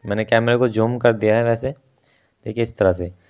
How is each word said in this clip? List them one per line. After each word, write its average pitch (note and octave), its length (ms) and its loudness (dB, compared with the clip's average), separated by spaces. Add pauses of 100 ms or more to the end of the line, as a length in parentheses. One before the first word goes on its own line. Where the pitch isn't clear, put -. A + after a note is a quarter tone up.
मैंने G2+ 220 -2
कैमरे A#2 320 0
को B2 120 2
जूम A2+ 280 0
कर A#2+ 180 2
दिया G#2+ 200 2
है A#2 80 2
वैसे, A#2 300 -2 (720)
देखिए A2 180 -4
इस A#2 140 -6
तरह F#2+ 160 4
से। F2+ 180 -6 (180)